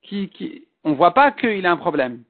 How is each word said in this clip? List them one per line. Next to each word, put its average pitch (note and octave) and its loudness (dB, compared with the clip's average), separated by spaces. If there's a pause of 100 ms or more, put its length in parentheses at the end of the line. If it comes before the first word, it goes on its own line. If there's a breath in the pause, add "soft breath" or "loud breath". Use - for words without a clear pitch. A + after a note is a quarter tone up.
Qui, G3 -10
qui, - -16 (200)
on D#3 -2
voit F3 4
pas C#4 6
qu'il G#3 -4
a F3 2
un E3+ 0
problème. C3 -4 (100)